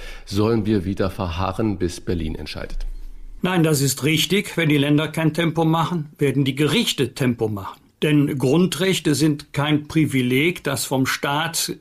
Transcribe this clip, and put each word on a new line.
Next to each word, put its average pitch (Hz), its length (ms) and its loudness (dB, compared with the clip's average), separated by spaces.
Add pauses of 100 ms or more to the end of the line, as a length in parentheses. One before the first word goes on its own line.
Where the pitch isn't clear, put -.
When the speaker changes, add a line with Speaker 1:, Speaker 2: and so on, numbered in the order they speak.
(240)
Speaker 1:
sollen 107 420 0
wir 104 200 2
wieder 98 240 -2
verharren, 95 680 -2
bis 85 220 -4
Berlin 82 360 -4
entscheidet? - 500 -8 (580)
Speaker 2:
Nein, 185 180 2
das 156 200 4
ist 135 220 0
richtig, 175 540 0
wenn 165 100 2
die 147 100 4
Länder 147 320 2
kein 156 220 0
Tempo 165 320 0
machen, 160 540 0
werden 139 260 2
die 131 120 -2
Gerichte 147 580 0
Tempo 117 340 0
machen. 101 320 -8 (220)
Denn 151 380 4
Grundrechte 175 720 2
sind 147 400 0
kein 147 340 0
Privileg, 135 760 0
das 135 220 -2
vom 131 200 0
Staat 156 760 -2